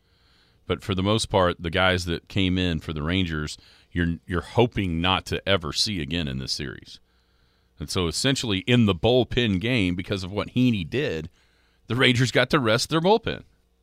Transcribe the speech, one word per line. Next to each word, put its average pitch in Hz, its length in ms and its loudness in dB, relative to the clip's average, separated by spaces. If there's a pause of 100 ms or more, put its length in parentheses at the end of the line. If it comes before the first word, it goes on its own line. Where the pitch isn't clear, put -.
(680)
But 87 160 -4
for 98 120 -2
the 92 80 -2
most 104 240 0
part, 87 360 2
the 85 80 -4
guys 92 360 2
that 85 220 -6
came 92 300 0
in 87 220 0
for - 120 -8
the 76 100 -6
Rangers, 80 540 -2 (360)
you're, 85 240 0 (100)
you're 85 160 -4
hoping 101 580 0
not 90 260 0
to - 220 -6
ever 82 240 0
see 202 280 -2
again 76 280 -4
in 65 100 -6
this 64 140 -6
series. 53 460 -10 (800)
And 78 120 -8
so 92 160 0
essentially 113 540 0
in 123 260 4
the 98 80 4
bullpen 113 640 2
game, 101 340 0
because 92 300 -6
of 90 80 -10
what 101 180 -4
Heaney 117 380 0
did, 92 420 -4 (580)
the 113 80 -2
Rangers 127 360 4
got 127 180 2
to 165 80 4
rest 113 320 2
their 160 100 2
bullpen. 175 420 2 (400)